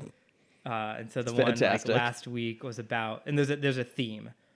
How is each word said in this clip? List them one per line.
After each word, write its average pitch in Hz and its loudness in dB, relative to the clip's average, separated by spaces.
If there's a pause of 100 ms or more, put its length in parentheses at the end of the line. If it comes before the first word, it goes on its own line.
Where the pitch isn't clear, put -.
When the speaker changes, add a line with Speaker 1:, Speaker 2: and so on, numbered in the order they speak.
(640)
Speaker 1:
Uh, 110 -2
and 113 -10
so 123 -2
the 120 -2
Speaker 2:
It's 120 -2
Speaker 1:
one, 123 6
like, 117 2
Speaker 2:
fantastic. 110 4
Speaker 1:
last 120 0
week 117 -4
was 120 -8
about, 113 -2
and 147 2
there's 143 4
a, 147 0
there's 139 2
a 127 0
theme. 113 -6 (240)